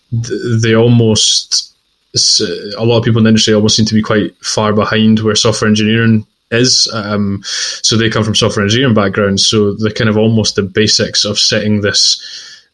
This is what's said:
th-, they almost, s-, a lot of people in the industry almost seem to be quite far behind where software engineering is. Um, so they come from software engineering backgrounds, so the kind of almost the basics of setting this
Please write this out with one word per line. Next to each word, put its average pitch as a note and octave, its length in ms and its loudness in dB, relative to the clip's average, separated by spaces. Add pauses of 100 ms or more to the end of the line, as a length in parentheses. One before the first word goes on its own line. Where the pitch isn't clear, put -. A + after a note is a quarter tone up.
(120)
th-, A#2 500 -4
they A2+ 140 2
almost, A2+ 1000 2 (400)
s-, - 280 0 (360)
a A2+ 60 -6
lot A#2 160 2
of A2+ 40 0
people A#2 160 2
in A2 40 4
the A2 60 4
industry A2 240 2
almost G#2+ 240 2
seem A2 80 2
to A2 100 -2
be G#2+ 80 0
quite G#2+ 400 -2
far G#2+ 300 -2
behind A2 480 2
where G#2+ 120 0
software A2 360 0
engineering A2 580 2 (240)
is. B2 420 0
Um, G2+ 520 -4
so - 520 -4
they A2 140 0
come A2 120 0
from G#2+ 120 -2
software A2 280 0
engineering A#2 300 2
backgrounds, G2 540 0
so G#2 260 2
the G#2+ 180 -4
kind A#2 160 -2
of G#2+ 100 0
almost A2 380 2
the G#2 60 -2
basics G2 640 0
of G#2 140 -4
setting G#2 420 0
this - 680 -2 (220)